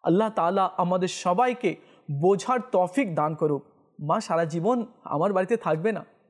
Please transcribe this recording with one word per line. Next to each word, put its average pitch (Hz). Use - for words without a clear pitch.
আল্লাহ 202
তাআলা 185
আমাদের 180
সবাইকে 226
বোঝার 202
তৌফিক 180
দান 151
করুক। 147
মা 196
সারা 170
জীবন 185
আমার 180
বাড়িতে 190
থাকবে 175
না 175